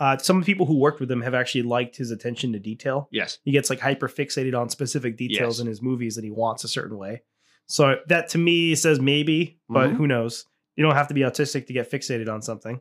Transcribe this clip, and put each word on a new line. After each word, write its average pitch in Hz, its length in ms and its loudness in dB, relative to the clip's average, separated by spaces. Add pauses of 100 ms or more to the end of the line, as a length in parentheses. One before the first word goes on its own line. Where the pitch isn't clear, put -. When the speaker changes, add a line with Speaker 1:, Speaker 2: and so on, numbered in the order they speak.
Speaker 1:
uh, 135 180 4
some 185 200 2
of 175 60 -2
the - 20 -10
people 190 200 2
who 143 120 4
worked 147 220 4
with 127 100 -6
him 123 120 -2
have 127 120 -4
actually 123 280 0
liked 120 340 -2
his 123 140 -6
attention 120 440 -6
to 104 60 -4
detail. 131 520 -6
Speaker 2:
Yes. 101 320 -4
Speaker 1:
He 143 80 0
gets, 139 180 4
like, 127 100 -2
hyper 135 280 -2
fixated 131 500 -4
on 120 100 -2
specific 123 480 -4
details 117 420 -2
Speaker 2:
Yes. - 20 -6
Speaker 1:
in 120 80 -4
his 107 120 -8
movies 120 360 -2
that 110 80 -8
he 107 80 -8
wants 113 320 -2
a 113 40 -10
certain 107 300 -6
way. 101 240 -10 (440)
So 135 420 4
that 170 220 2
to 170 80 0
me 170 360 4
says 151 260 4
maybe, 147 580 2 (100)
but 131 220 4
Speaker 2:
Mm-hmm. 233 60 0
Speaker 1:
who 151 120 2
knows? 117 380 -2 (280)
You 147 100 0
don't 147 120 4
have 143 120 2
to 147 60 -4
be 135 60 2
autistic 135 480 -2
to 131 40 -10
get 123 160 -4
fixated 120 440 -6
on 107 100 -8
something. 113 380 -10